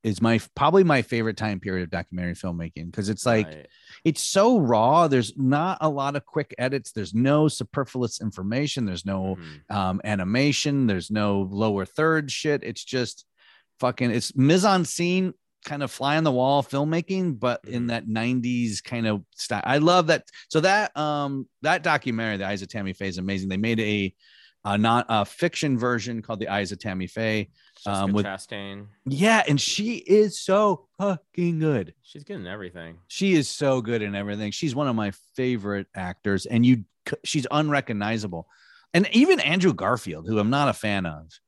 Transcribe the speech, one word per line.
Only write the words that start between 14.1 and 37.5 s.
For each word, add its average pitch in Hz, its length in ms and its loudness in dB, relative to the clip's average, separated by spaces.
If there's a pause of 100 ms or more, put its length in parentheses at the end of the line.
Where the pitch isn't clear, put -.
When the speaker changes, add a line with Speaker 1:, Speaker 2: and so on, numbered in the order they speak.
Speaker 1:
it's 117 240 -4
mise 156 280 6
en 185 200 4
scene, 180 500 -2 (300)
kind 143 180 -8
of 127 80 -4
fly 143 260 0
on 160 60 2
the 151 80 4
wall 131 320 2
filmmaking, 165 800 -2
but 123 240 0
in - 80 -12
Speaker 2:
Mm-hmm. 120 160 -4
Speaker 1:
that 117 180 -4
nineties 120 720 -2
kind 113 280 -4
of 101 160 -2 (100)
style. - 300 -6
I 135 140 2
love 170 280 6
that. 156 160 2 (260)
So 156 120 2
that, 196 360 0
um, 143 520 -4 (140)
that 156 200 0
documentary, 117 540 0
The 98 100 -4
Eyes 98 160 -4
of 95 60 -14
Tammy 98 240 -6
Faye, 98 160 -6
is 90 100 -6
amazing. 95 300 -4
They 92 80 -4
made 110 240 0
a, 104 340 -2 (500)
a 101 140 0
non, 113 300 4
a 107 160 2
fiction 151 540 -2
version 117 440 -2
called 110 180 -8
The 110 80 -6
Eyes 98 240 -2
of 92 60 -10
Tammy 92 300 -6
Faye, 110 420 -4 (260)
Speaker 2:
Jessica 98 280 -4
Speaker 1:
um, 98 80 0
with 104 140 2
Speaker 2:
Chastain. 98 600 -12 (180)
Speaker 1:
Yeah, 190 420 4
and 143 140 2
she 220 360 -4
is 208 440 4
so 196 460 2 (120)
fucking 175 600 -2
good. 139 440 0
Speaker 2:
She's - 220 -20
good 202 120 -14
in 95 100 -12
everything. 87 520 -14 (100)
Speaker 1:
She 190 260 2
is 147 140 4
so 135 340 0
good 113 200 -2
in 101 120 -4
everything. 104 380 -4
She's 143 220 -4
one 143 140 0
of 117 80 0
my 104 140 0 (260)
favorite 101 580 -4
actors, 92 520 -4
and 120 180 4
you 123 200 6 (240)
c-, - 160 -4
she's 135 260 -2